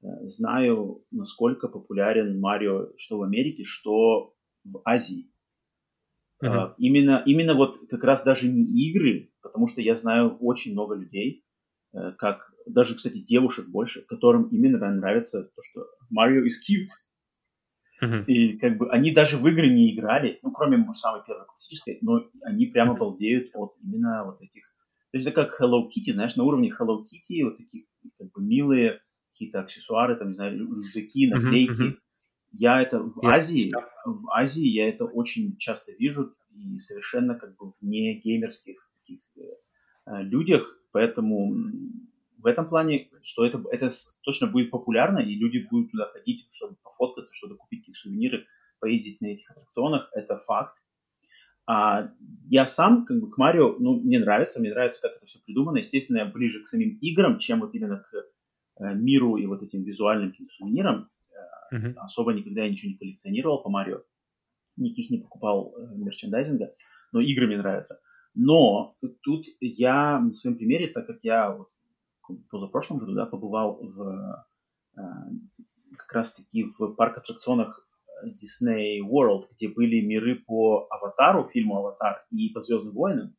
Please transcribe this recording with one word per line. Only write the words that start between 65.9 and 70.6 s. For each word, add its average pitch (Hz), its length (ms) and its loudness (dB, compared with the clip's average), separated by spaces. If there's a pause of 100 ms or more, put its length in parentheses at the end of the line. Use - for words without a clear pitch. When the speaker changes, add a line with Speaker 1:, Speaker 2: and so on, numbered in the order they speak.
Speaker 1:
мерчендайзинга, 107 800 -6 (380)
но 117 80 2
игры 127 280 2
мне 104 100 -2
нравятся. 98 420 -6 (340)
Но 120 600 4 (260)
тут 160 240 -4 (140)
я 131 600 2
на 117 140 2
своём 120 240 -6
примере, 147 300 0